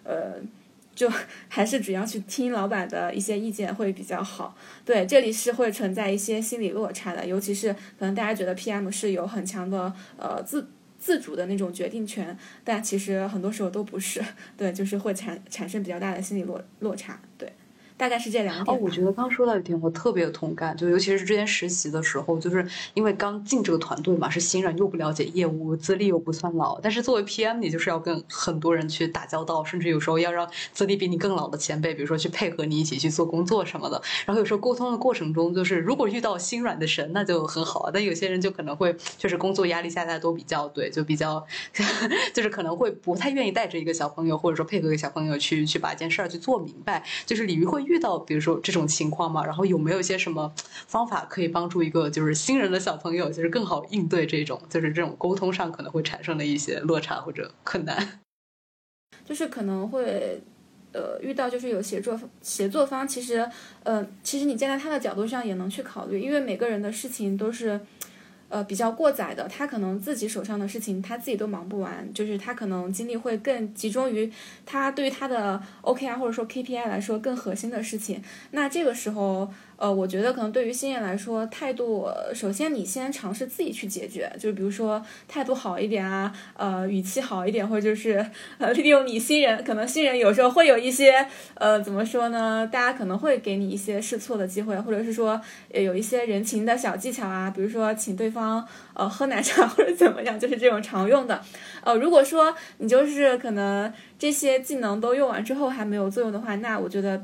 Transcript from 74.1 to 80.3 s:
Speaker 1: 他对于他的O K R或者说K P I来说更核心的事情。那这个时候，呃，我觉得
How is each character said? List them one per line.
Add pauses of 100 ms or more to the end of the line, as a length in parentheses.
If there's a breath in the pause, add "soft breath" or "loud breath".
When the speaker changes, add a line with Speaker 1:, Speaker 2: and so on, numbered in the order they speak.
Speaker 1:
他
对
于
他
的 (200 loud breath)
O
K
R
或
者
说
K
P
I
来
说
更
核
心
的
事
情。 (300 loud breath)
那
这
个
时
候， (240 loud breath)
呃，
我
觉
得